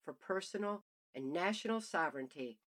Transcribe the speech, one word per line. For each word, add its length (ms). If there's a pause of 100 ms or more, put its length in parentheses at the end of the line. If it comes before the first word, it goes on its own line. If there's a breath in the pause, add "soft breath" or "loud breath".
for 80
personal 680 (320)
and 180
national 480
sovereignty 840